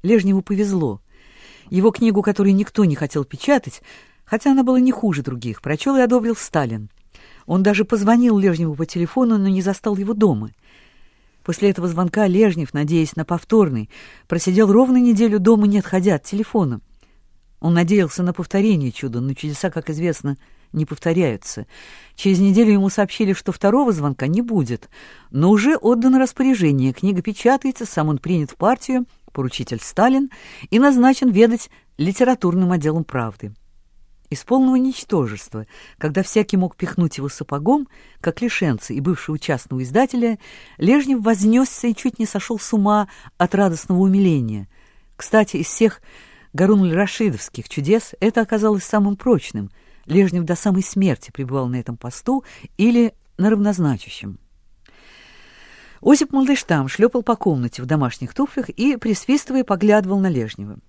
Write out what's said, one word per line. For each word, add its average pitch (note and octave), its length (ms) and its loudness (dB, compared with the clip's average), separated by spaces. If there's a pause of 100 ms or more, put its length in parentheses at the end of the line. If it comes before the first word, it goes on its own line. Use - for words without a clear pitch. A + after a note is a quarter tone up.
Лежневу F#3+ 380 2
повезло. F#3 600 -2 (680)
Его F#3+ 220 2
книгу, G#3 320 0
которую G3 320 2
никто G3+ 320 0
не D3+ 80 2
хотел C#3+ 320 -4
печатать, - 560 -2 (420)
хотя B3 280 0
она C4+ 100 4
была B3+ 180 2
не B3+ 100 4
хуже E3+ 320 -2
других, A#2+ 380 -8
прочел D#3 360 -2
и C4 40 4
одобрил A#3 340 2
Сталин. A2+ 540 -4 (560)
Он F#3 180 0
даже G#3 220 2
позвонил A3+ 540 2
Лежневу E3+ 360 0
по D#3+ 120 -6
телефону, A3+ 500 -2
но G3 120 0
не F#3+ 120 0
застал G3 380 -4
его G3+ 160 -4
дома. C#3 380 0 (920)
После G3 260 0
этого F3+ 180 -4
звонка F3+ 380 0
Лежнев, F3+ 460 2
надеясь D3+ 440 -2
на D#3+ 80 -6
повторный, E3 680 0 (380)
просидел F#3+ 440 2
ровно B3+ 240 6
неделю A3+ 440 4
дома, G#3 260 4
не G3+ 140 2
отходя F#3 340 0
от C#3+ 80 -4
телефона. G3 580 -4 (760)
Он E3+ 160 0
надеялся F3 480 2
на F3+ 100 -2
повторение F#3 600 0
чуда, A#2+ 280 -8
но C3+ 140 -4
чудеса, D3+ 360 -6
как D#3+ 200 -8
известно, D3+ 460 -4 (360)
не D#3 120 -2
повторяются. D3 840 -4 (480)
Через F#3+ 240 0
неделю G3+ 340 4
ему G3 180 2
сообщили, G3 420 -2
что - 180 -6
второго A#3 420 2
звонка C#3+ 340 -4
не F3 140 0
будет, E3+ 480 -4 (420)
но D#3 200 2
уже A3+ 260 4
отдано B3 440 2
распоряжение, F3+ 720 2
книга F#3 300 -2
печатается, B3+ 640 -2
сам D#3 220 -2
он D3 100 -2
принят D#3+ 340 -2
в - 40 -20
партию, B3 500 -2 (260)
поручитель B2+ 480 -6
Сталин, C4 500 0 (400)
и A3 80 2
назначен C4 520 4
ведать A3 400 4 (280)
литературным F#3 720 0
отделом D#3+ 320 -2
"Правды". A2 500 -8 (760)
Из - 160 -10
полного C4 320 2
ничтожества, C3+ 880 -4 (320)
когда D#3 240 -4
всякий G#3 340 -2
мог F#3 180 -2
пихнуть F3 440 -4
его C#3 100 -6
сапогом, D#3+ 580 -2 (360)
как - 180 -6
лишенца D#3 540 -4
и C3 60 -4
бывшего D#3 380 -4
частного C3 440 -6
издателя, A#3 560 -2 (400)
Лежнев C4 420 2
вознесся A3+ 680 2
и A3 60 0
чуть - 240 -6
не A3 60 -2
сошел G#3 340 -6
с - 140 -6
ума G#3 360 2 (280)
от F3 180 0
радостного F#3 460 0
умиления. D#3 680 0 (480)
Кстати, - 420 0
из E3 80 -4
всех - 340 0 (540)
гарун-аль-рашидовских F3+ 1120 0
чудес E3+ 520 -2
это A3+ 200 0
оказалось G#3+ 440 0
самым G3+ 320 0
прочным. B2 540 -2 (360)
Лежнев F3 380 2
до E3+ 120 -2
самой F#3+ 260 0
смерти F#3 480 -2
пребывал C3 380 -6
на B2 80 -4
этом A#2 220 -10
посту B3 440 -6 (360)
или A#3 340 2 (240)
на G3 140 2
равнозначащем. F3+ 880 -2 (1600)
Осип C#4+ 320 4
Мандельштам C4 560 0
шлепал A#3 340 0
по A#3 140 0
комнате B2+ 460 -2
в B2+ 40 -10
домашних C3 460 -2
туфлях - 380 -4
и, B3+ 260 0
присвистывая, B3+ 640 -2
поглядывал G3+ 580 2
на F#3+ 100 0
Лежнева. G#2+ 480 -8 (100)